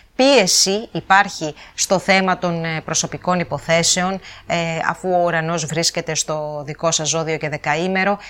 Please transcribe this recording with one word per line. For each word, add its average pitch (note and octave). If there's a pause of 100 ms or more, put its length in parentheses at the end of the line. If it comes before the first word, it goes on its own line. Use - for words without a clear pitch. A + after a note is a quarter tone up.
(160)
Πίεση A3
υπάρχει F#3 (180)
στο -
θέμα F#3+
των, E3+
ε, D#3+
προσωπικών E3
υποθέσεων, E3+ (280)
ε, F3 (340)
αφού F#3
ο F3+
ουρανός E3
βρίσκεται E3
στο D3+
δικό D#3
σας D#3
ζώδιο D#3+
και D3+
δεκαήμερο, F#3 (120)